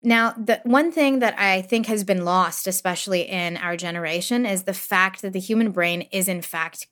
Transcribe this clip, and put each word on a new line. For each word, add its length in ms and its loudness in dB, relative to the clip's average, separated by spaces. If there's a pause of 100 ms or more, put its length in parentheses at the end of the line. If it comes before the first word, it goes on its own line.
Now, 280 4
the 320 -2
one 260 4
thing 300 2
that 180 0
I 240 2
think 240 0
has 160 0
been 220 0
lost, 420 0
especially 540 -2
in 360 -4
our 200 -4
generation, 680 -2
is 200 -2
the 100 -4
fact 480 0
that 100 -6
the 60 -4
human 320 2
brain 400 0
is, 160 -2
in 160 -4
fact 500 -8